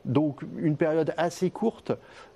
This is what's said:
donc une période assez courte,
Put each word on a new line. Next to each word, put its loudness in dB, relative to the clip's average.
donc 2
une 2
période 2
assez 0
courte, -2